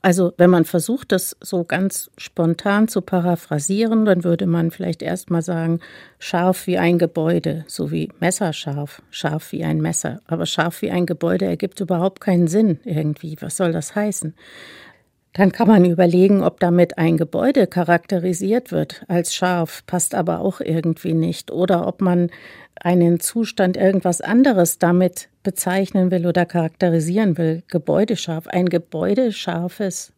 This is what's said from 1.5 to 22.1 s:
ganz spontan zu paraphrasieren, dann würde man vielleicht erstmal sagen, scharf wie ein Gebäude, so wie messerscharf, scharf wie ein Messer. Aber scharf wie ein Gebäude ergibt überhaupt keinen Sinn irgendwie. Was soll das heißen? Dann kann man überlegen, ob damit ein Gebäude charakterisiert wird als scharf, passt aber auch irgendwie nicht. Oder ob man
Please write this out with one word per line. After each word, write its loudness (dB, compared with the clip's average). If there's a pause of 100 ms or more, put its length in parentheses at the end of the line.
ganz -4
spontan 0
zu -2
paraphrasieren, 0
dann 2
würde 0
man 0
vielleicht -6
erstmal -2
sagen, -4 (380)
scharf 0
wie -2
ein 2
Gebäude, -2
so -8
wie -4 (100)
messerscharf, -4
scharf -6
wie -8
ein -2
Messer. -4
Aber -4
scharf -4
wie -4
ein 0
Gebäude -2
ergibt -4
überhaupt -2
keinen 2
Sinn 2
irgendwie. -4
Was -10
soll 0
das -6
heißen? -4 (1000)
Dann 4
kann 0
man 8
überlegen, 4
ob -2
damit 2
ein 2
Gebäude 0
charakterisiert -2
wird -4
als -2
scharf, -2
passt -4
aber -2
auch -2
irgendwie -2
nicht. -2
Oder 0
ob -6
man 2 (500)